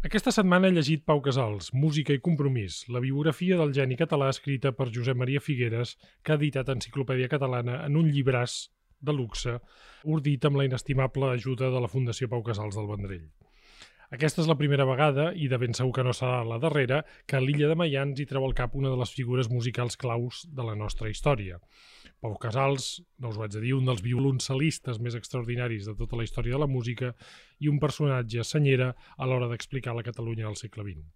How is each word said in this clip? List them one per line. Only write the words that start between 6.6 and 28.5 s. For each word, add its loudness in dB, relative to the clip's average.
Enciclopèdia -2
Catalana -2
en 0
un 6
llibràs 2
de -2
luxe, -4
ordit 2
amb 4
la 4
inestimable 0
ajuda -2
de 0
la -4
Fundació -2
Pau -4
Casals -4
del -4
Vendrell. -8
Aquesta 0
és 2
la 6
primera 4
vegada, 2
i -2
de 0
ben 0
segur 0
que 0
no 2
serà -2
la -4
darrera, 2
que -4
a 2
l'Illa 2
de 2
Maians 0
hi -6
treu 0
el 0
cap 0
una 2
de 0
les 0
figures 0
musicals -2
claus -4
de -10
la -4
nostra -4
història. 0
Pau -6
Casals, 0
no -8
us -6
ho -4
haig -6
de -4
dir, 0
un 2
dels 0
violoncelistes 0
més -4
extraordinaris -4
de -8
tota -4
la -2
història -2
de 0
la 2
música -2
i 0
un 2
personatge 0
senyera 4